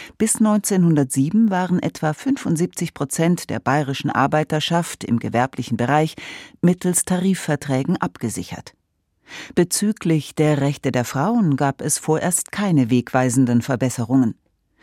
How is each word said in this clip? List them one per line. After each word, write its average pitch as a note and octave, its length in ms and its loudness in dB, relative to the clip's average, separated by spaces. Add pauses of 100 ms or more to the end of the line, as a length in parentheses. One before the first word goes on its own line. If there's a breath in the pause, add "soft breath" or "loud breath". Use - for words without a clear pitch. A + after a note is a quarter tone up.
(180 loud breath)
Bis G#3+ 200 0
neunzehnhundertsieben F#3 1120 4
waren F3+ 320 0
etwa D#3 300 -2
fünfundsiebzig F3 800 -2
Prozent E3 560 -2
der A2 80 -4
bayerischen C#3 500 -2
Arbeiterschaft D3+ 920 -2
im A#2 160 0
gewerblichen A#2 580 -2
Bereich C#3+ 380 0 (460 loud breath)
mittels F3 440 2
Tarifverträgen D#3 920 0
abgesichert. - 760 -8 (840 loud breath)
Bezüglich F3 800 0
der D3+ 240 2
Rechte C#3+ 320 -2
der B2 120 0
Frauen E3+ 520 0
gab C#3 240 -2
es - 180 -2
vorerst - 540 -2
keine E3 360 2
wegweisenden A#2+ 760 2
Verbesserungen. B2+ 720 0 (460 loud breath)